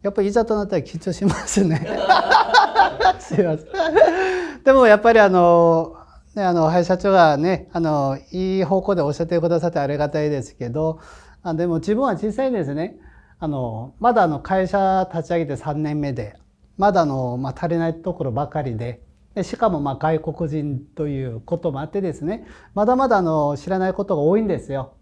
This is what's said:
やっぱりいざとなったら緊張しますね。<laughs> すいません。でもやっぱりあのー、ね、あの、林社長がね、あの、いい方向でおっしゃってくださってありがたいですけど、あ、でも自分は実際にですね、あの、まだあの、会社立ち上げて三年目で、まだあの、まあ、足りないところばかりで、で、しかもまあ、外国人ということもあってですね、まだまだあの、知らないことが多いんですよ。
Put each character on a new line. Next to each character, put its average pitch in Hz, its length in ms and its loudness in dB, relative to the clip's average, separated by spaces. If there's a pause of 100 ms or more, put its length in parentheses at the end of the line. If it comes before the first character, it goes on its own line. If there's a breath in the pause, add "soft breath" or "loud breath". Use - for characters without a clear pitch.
や 202 100 -4
っ - 20 -12
ぱ 208 80 -2
り 196 60 0
い 202 40 -2
ざ 220 140 2
と 226 100 -2
な 208 80 -2
っ 196 40 -8
た 196 100 -2
ら 143 60 -2
緊 - 160 -12
張 180 140 -6
し 196 120 -4
ま 175 80 2
す - 320 -2
ね。 160 120 0
<laughs> 370 1400 2
す - 140 -12
い 208 100 2
ま 156 140 0
せ 156 60 -10
ん。 349 1000 0
で 269 100 6
も 262 140 8
や 208 100 8
っ - 20 4
ぱ 226 140 4
り 226 60 6
あ 202 100 8
の 170 640 4 (400 loud breath)
ー、 214 40 -6
ね、 202 40 -2
あ 180 100 2
の、 160 160 2
林 175 180 2
社 180 100 2
長 196 140 0
が 165 260 6
ね、 170 340 -2
あ 175 80 -6
の、 143 380 -2 (140)
い 185 280 -4
い 190 40 0
方 185 180 0
向 196 140 0
で 175 60 -2
お 143 80 0
っ 147 40 -2
し - 80 -6
ゃ - 20 0
っ 165 40 -6
て 170 120 0
く 165 100 -2
だ 170 100 2
さ 170 80 -2
っ 165 40 -2
て 160 80 -4
あ 139 80 -2
り 143 100 -4
が 147 120 -2
た 151 140 -2
い 151 60 0
で 143 120 -4
す - 140 -14
け 120 140 -10
ど、 160 300 -4 (440 loud breath)
あ、 170 100 -6
で 170 140 -2
も 170 80 -2
自 165 180 -2
分 240 100 -2
は 240 120 -2
実 208 180 -6
際 262 180 -2
に 233 60 -4
で 170 80 -4
す 196 80 -6
ね、 320 240 -8 (420 soft breath)
あ 170 80 -8
の、 127 520 -8
ま 233 140 0
だ 220 100 4
あ 175 40 2
の、 151 120 -2
会 190 280 -2
社 190 440 0
立 165 180 -8
ち - 40 -2
上 170 60 0
げ 165 80 -2
て 143 100 -8
三 151 240 -6
年 151 180 -4
目 143 140 -4
で、 110 220 -10 (420)
ま 202 140 2
だ 190 100 2
あ 160 40 2
の、 131 320 -4
ま 131 120 -6
あ、 127 80 -10
足 170 120 -6
り 170 80 -2
な 165 120 -2
い 160 60 -6
と 165 180 -8
こ 160 120 -8
ろ 131 60 -6
ば 139 160 -4
か 151 140 -6
り 123 160 -6
で、 117 240 -10 (320)
で、 196 100 -4
し - 140 -10
か 220 120 0
も 160 120 -4
ま 143 100 -4
あ、 131 40 -6
外 160 240 -2
国 156 300 -6
人 147 300 -6 (160)
と 151 120 -6
い 135 180 -6
う 113 160 -10
こ - 160 -6
と 170 140 -4
も 139 100 -8
あ 156 40 -8
っ 151 40 -12
て 202 100 -6
で 185 140 -4
す - 100 -12
ね、 208 220 -6 (300 loud breath)
ま 208 100 0
だ 247 100 2
ま 262 120 0
だ 233 100 4
あ 190 40 2
の、 151 360 0
知 139 120 -12
ら 190 100 -2
な 185 100 0
い 185 40 -4
こ 196 120 -4
と 196 100 -2
が 147 60 -2
多 165 160 2
い 226 40 2
ん 220 60 -2
で 165 120 -2
す - 120 -14
よ。 135 300 -8